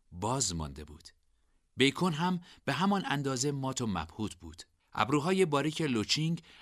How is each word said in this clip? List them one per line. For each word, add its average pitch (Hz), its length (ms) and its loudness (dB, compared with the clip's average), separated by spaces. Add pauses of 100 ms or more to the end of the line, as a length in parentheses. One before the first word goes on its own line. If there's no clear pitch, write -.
(120)
باز 101 440 -2
مانده 76 300 -6
بود. 73 240 -20 (680)
بیکن 139 360 4
هم 175 280 0 (240)
به 139 80 0
همان 190 320 2
اندازه 135 460 0
مات 131 300 -4
و 120 60 0
مبهوت 92 480 -4
بود. - 280 -16 (300)
ابروهای 151 520 2
باریک 147 360 0
لوچینگ 151 600 0 (200)